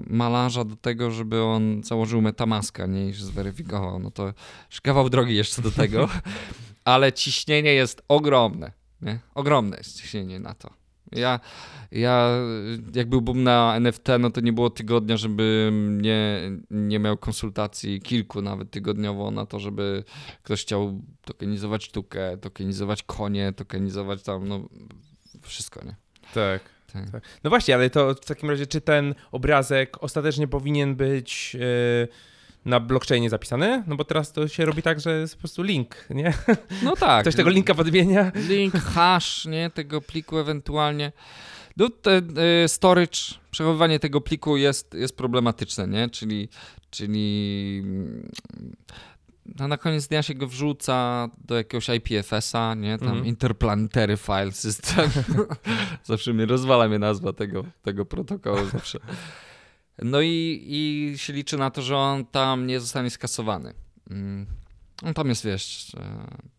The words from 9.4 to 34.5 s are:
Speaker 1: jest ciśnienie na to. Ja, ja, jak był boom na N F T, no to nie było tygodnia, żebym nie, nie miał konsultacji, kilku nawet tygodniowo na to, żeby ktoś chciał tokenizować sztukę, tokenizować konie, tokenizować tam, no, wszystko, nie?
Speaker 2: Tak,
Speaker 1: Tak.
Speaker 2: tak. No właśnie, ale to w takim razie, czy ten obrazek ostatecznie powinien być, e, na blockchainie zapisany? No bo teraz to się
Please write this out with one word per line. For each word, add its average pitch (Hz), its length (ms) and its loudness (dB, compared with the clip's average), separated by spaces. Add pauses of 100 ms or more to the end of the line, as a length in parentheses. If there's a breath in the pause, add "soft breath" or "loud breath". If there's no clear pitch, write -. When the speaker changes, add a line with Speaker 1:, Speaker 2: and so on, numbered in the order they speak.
Speaker 1:
jest - 240 -16
ciśnienie 92 400 -10
na - 140 -12
to. - 160 -20 (420)
Ja, 123 280 -2 (520 loud breath)
ja, 120 360 4 (640)
jak 123 140 0
był 127 140 4
boom 123 200 0
na 120 340 6
N 120 100 4
F 117 140 0
T, 127 180 4
no 120 120 2
to 123 100 -4
nie 117 120 2
było 120 180 2
tygodnia, 113 460 0
żebym 107 840 2
nie, 107 400 0 (300)
nie 104 280 0
miał 104 180 0
konsultacji, 104 840 -6
kilku 104 420 -2
nawet 98 280 -6
tygodniowo 104 600 -4
na 104 160 -6
to, 104 120 -10
żeby 101 460 -6 (380 loud breath)
ktoś - 200 -4
chciał 101 380 -2 (240)
tokenizować 104 600 -6
sztukę, 95 520 -8
tokenizować 98 640 -6
konie, 101 500 -4
tokenizować 98 720 -6
tam, 98 260 -6
no, 101 200 -8 (720)
wszystko, - 420 -14
nie? - 120 -14 (380)
Speaker 2:
Tak, 98 280 0 (300)
Speaker 1:
Tak. 98 180 -10
Speaker 2:
tak. 104 120 -14 (220 loud breath)
No 151 60 0
właśnie, 226 240 6
ale 123 160 6
to 135 240 4
w 131 60 -18
takim 147 300 -6
razie, 143 160 -2
czy 151 140 -4
ten 143 340 2 (180 loud breath)
obrazek 135 680 0
ostatecznie 147 460 -2
powinien 139 480 0
być, 135 600 -2 (480)
e, 120 40 -6 (560 soft breath)
na 120 160 4
blockchainie 120 500 2
zapisany? 185 560 0
No 151 100 -4
bo 147 80 -2
teraz 151 280 -2
to 151 160 -2
się 165 160 -2